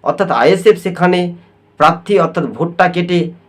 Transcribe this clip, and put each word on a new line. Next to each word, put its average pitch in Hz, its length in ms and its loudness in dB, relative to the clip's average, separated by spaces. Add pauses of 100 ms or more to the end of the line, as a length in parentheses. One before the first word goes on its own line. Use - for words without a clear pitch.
অর্থাৎ 170 280 -2
আইএসএফ 175 480 2
সেখানে 180 560 -2 (420)
প্রার্থী, 170 420 0
অর্থাৎ 165 260 -2
ভোটটা 170 440 -2
কেটে 175 420 -2 (180)